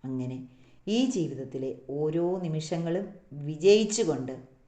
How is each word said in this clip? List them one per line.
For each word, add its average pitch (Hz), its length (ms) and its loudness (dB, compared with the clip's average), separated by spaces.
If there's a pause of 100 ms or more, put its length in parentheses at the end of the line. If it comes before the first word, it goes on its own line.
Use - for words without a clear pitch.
അങ്ങനെ 131 300 -4 (580)
ഈ 233 40 4 (160)
ജീവിതത്തിലെ 135 560 -4 (260)
ഓരോ 156 280 0 (200)
നിമിഷങ്ങളും 165 600 -2 (420)
വിജയിച്ചുകൊണ്ട് 160 880 4 (320)